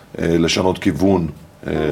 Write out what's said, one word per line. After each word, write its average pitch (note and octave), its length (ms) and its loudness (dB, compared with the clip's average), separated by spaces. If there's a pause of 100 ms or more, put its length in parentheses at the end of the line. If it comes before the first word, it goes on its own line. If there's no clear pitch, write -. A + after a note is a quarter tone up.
(200)
אה, E2+ 200 2
לשנות F2+ 380 2
כיוון, F2+ 500 0 (400)
אה, D#2+ 60 -4 (180)